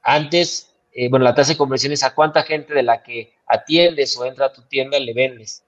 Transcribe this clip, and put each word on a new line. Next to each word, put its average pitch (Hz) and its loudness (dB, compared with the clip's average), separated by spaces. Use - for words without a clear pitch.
antes, 151 0
eh, 123 -4
bueno, 131 4
la - 4
tasa 143 4
de 151 -2
conversión 139 -2
es 143 -4
a 131 -2
cuánta 156 2
gente 151 -6
de 139 2
la 117 0
que 117 -12
atiendes 151 0
o 123 -6
entra 131 -2
a 135 -4
tu - -20
tienda 139 -4
le 120 -6
vendes 120 -6